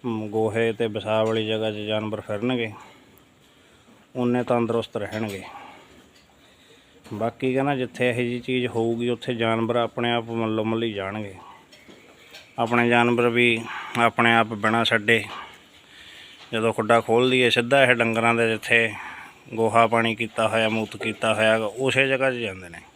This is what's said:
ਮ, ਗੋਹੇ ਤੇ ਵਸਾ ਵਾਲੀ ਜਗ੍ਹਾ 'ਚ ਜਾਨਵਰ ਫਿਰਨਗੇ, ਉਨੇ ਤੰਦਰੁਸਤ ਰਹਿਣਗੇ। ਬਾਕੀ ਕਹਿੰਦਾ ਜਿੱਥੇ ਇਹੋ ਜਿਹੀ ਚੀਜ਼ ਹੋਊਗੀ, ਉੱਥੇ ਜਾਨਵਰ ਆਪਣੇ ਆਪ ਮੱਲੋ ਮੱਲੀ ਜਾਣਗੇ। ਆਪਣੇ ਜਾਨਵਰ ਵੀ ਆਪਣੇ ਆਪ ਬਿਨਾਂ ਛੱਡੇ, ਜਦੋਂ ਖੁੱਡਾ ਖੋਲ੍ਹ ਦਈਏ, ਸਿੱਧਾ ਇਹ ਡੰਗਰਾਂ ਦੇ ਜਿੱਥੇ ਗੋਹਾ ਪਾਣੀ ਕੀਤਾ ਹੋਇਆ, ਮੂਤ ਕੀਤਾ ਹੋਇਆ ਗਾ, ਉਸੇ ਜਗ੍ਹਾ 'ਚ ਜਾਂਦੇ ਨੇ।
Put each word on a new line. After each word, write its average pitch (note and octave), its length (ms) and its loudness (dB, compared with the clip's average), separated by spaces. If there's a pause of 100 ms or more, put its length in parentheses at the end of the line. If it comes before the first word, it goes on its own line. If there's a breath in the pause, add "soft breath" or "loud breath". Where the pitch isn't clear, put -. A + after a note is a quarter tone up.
ਮ, A2 220 -4
ਗੋਹੇ A2 440 0
ਤੇ A2+ 140 -2
ਵਸਾ A2 380 -2
ਵਾਲੀ A2 220 0
ਜਗ੍ਹਾ A2 240 -2
'ਚ G#2+ 40 -8
ਜਾਨਵਰ G#2+ 460 -4
ਫਿਰਨਗੇ, A2+ 520 -4 (1400 loud breath)
ਉਨੇ B2 260 0
ਤੰਦਰੁਸਤ A#2 540 -2
ਰਹਿਣਗੇ। G2+ 460 -6 (1700 loud breath)
ਬਾਕੀ A#2 420 -4
ਕਹਿੰਦਾ C#3 220 0
ਜਿੱਥੇ B2 340 -2
ਇਹੋ A#2 80 -2
ਜਿਹੀ B2 220 -4
ਚੀਜ਼ B2+ 260 -2
ਹੋਊਗੀ, A#2 420 -2
ਉੱਥੇ A#2+ 260 -4
ਜਾਨਵਰ A2+ 420 0
ਆਪਣੇ A#2+ 360 -2
ਆਪ A#2 120 0
ਮੱਲੋ A2+ 400 -2
ਮੱਲੀ A2+ 280 -2
ਜਾਣਗੇ। G2 420 -8 (1200 loud breath)
ਆਪਣੇ A#2+ 300 2
ਜਾਨਵਰ A#2+ 400 4
ਵੀ A#2 320 2 (380 loud breath)
ਆਪਣੇ A#2 360 4
ਆਪ A2+ 120 4
ਬਿਨਾਂ A2 380 0
ਛੱਡੇ, A2 400 2 (1300 loud breath)
ਜਦੋਂ A2+ 200 0
ਖੁੱਡਾ A2+ 280 4
ਖੋਲ੍ਹ A#2+ 300 2
ਦਈਏ, B2+ 200 4
ਸਿੱਧਾ B2 320 4
ਇਹ B2 120 6
ਡੰਗਰਾਂ A2+ 400 2
ਦੇ A2+ 160 2
ਜਿੱਥੇ A2+ 440 2 (600 loud breath)
ਗੋਹਾ A2+ 320 4
ਪਾਣੀ A2+ 280 2
ਕੀਤਾ A2 340 -2
ਹੋਇਆ, A2 200 2
ਮੂਤ A2 280 -4
ਕੀਤਾ A2 380 -2
ਹੋਇਆ A2 240 4
ਗਾ, A2 60 -2
ਉਸੇ B2+ 440 0
ਜਗ੍ਹਾ C3+ 220 0
'ਚ B2+ 40 -6
ਜਾਂਦੇ F#2+ 340 -8
ਨੇ। E2+ 100 -16 (180)